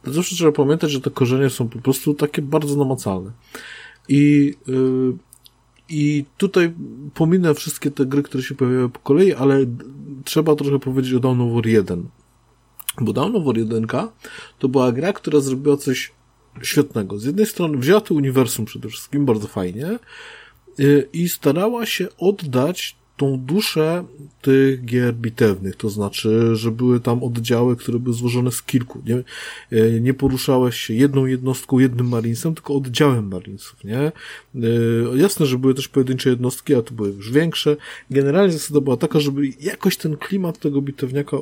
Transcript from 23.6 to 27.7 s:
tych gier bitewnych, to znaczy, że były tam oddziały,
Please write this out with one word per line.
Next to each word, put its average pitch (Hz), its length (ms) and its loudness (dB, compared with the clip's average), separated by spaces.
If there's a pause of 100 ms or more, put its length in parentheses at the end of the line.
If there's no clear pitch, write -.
tych 135 420 4
gier 120 300 0
bitewnych, 107 640 0
to 110 140 -4
znaczy, 110 680 0
że 113 140 -2
były 123 300 2
tam 120 220 0
oddziały, 120 540 0